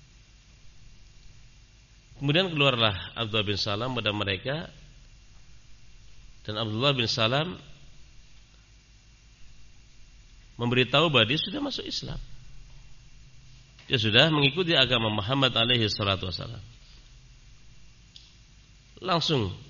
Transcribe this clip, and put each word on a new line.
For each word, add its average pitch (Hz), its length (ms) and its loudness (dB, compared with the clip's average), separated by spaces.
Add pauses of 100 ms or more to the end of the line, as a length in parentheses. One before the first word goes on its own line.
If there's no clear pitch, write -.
(2250)
Kemudian 151 320 2
keluarlah 117 640 2
Abdullah 107 320 -2
bin 101 120 0
Salam 110 360 -2
pada 107 160 0
mereka, 104 560 -4 (1800)
dan 107 220 -4
Abdullah 117 300 2
bin 117 120 0
Salam 135 480 0 (3000)
memberitahu 123 560 4
bahwa 117 160 6
dia 151 120 0
sudah 220 200 -6
masuk 285 240 -4
Islam. - 360 -8 (1700)
Dia 131 140 2
sudah 113 320 6
mengikuti 151 420 4
agama 120 340 4
Muhammad 127 460 2
alaihi 113 340 4
salatu 95 380 0
wassalam. 98 340 -8 (2500)
Langsung, 143 540 2 (160)